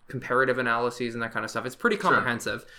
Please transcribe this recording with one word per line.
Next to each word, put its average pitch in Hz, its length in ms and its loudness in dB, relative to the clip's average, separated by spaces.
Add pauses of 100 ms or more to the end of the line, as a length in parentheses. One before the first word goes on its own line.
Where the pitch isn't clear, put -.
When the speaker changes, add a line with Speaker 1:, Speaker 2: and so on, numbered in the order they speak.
Speaker 1:
comparative 127 500 0
analyses 120 560 0
and 117 80 -4
that 113 100 -6
kind 110 120 -4
of 110 60 -6
stuff. 117 160 -4
It's 127 80 -8
pretty 220 220 2
Speaker 2:
Sure. 185 160 2
Speaker 1:
comprehensive. 117 520 0 (140)